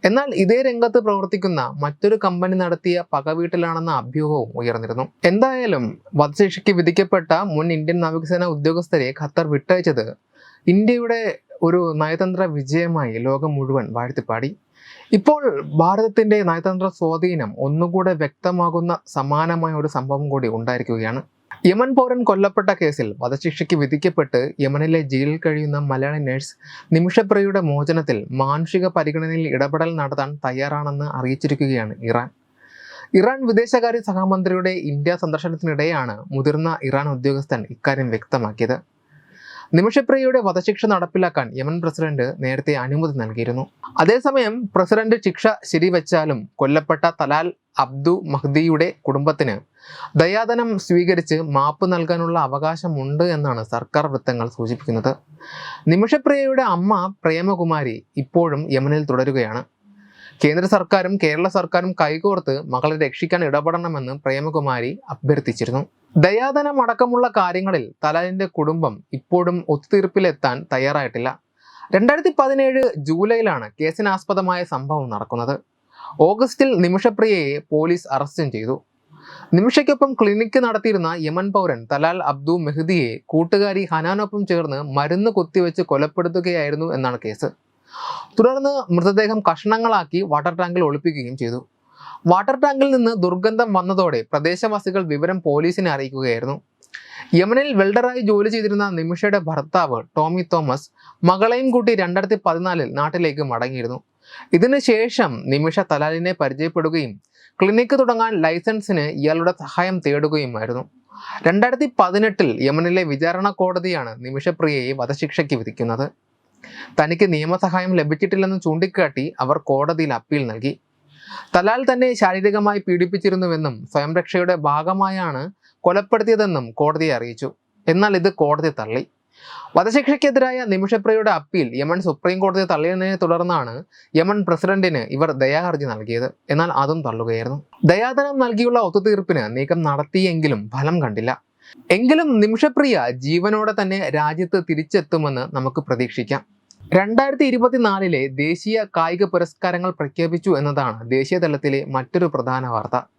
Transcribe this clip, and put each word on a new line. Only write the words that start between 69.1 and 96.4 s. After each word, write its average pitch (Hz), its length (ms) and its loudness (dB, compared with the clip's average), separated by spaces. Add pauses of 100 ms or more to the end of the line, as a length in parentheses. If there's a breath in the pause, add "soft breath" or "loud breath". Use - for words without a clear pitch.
ഇപ്പോഴും 175 400 0 (160)
ഒത്തുതീർപ്പിലെത്താൻ 175 840 0 (160)
തയ്യാറായിട്ടില്ല. 131 560 -2 (640 loud breath)
രണ്ടായിരത്തി 294 440 4
പതിനേഴ് 269 440 4 (240)
ജൂലൈയിലാണ് 180 600 0 (120)
കേസിനാസ്പദമായ 185 800 -2 (120)
സംഭവം 139 400 -4
നടക്കുന്നത്. 117 420 -4 (720 loud breath)
ഓഗസ്റ്റിൽ 240 420 2 (140)
നിമിഷപ്രിയയെ 190 720 2 (160)
പോലീസ് 165 440 0
അറസ്റ്റും 143 400 -4
ചെയ്തു. 113 200 -4 (800 loud breath)
നിമിഷയ്ക്കൊപ്പം 269 640 4
ക്ലിനിക്ക് 214 460 2
നടത്തിയിരുന്ന 208 440 0 (160)
യമൻ 175 300 -2
പൗരൻ 165 240 2 (120)
തലാൽ 156 260 0 (140)
അബ്ദു 143 220 -2 (120)
മെഹ്ദിയെ 156 440 -2 (220)
കൂട്ടുകാരി 196 600 0
ഹനാനൊപ്പം 202 580 -2
ചേർന്ന് 156 300 -2 (180)
മരുന്ന് 180 400 0
കുത്തിവെച്ച് 175 520 0
കൊലപ്പെടുത്തുകയായിരുന്നു 160 1000 -2 (100)
എന്നാണ് 127 260 -2
കേസ്. 110 260 -6 (880 loud breath)
തുടർന്ന് 269 360 2 (220)
മൃതദേഹം 202 440 2 (100)
കഷണങ്ങളാക്കി 202 720 0 (100)
വാട്ടർ 147 300 0
ടാങ്കിൽ 180 260 0
ഒളിപ്പിക്കുകയും 143 540 -4
ചെയ്തു. 120 180 -4 (720 loud breath)
വാട്ടർ 202 320 4
ടാങ്കിൽ 277 320 4
നിന്ന് 233 160 4 (120)
ദുർഗന്ധം 220 540 0
വന്നതോടെ 180 420 0 (120)
പ്രദേശവാസികൾ 190 720 -2 (120)
വിവരം 170 320 -4
പോലീസിനെ 165 500 0
അറിയിക്കുകയായിരുന്നു. 131 600 -4 (840 loud breath)